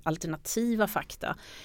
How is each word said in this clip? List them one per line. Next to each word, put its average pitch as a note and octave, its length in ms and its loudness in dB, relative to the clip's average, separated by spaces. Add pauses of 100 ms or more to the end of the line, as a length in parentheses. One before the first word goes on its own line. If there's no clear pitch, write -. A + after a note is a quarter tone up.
alternativa G#3 840 2
fakta. - 500 -2 (280)